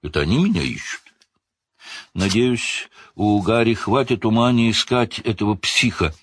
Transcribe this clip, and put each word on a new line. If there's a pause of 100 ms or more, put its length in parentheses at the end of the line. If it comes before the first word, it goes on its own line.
«Это
они
меня
ищут». (1080)
«Надеюсь, (260)
у
Гарри
хватит
ума
не
искать
этого
психа»,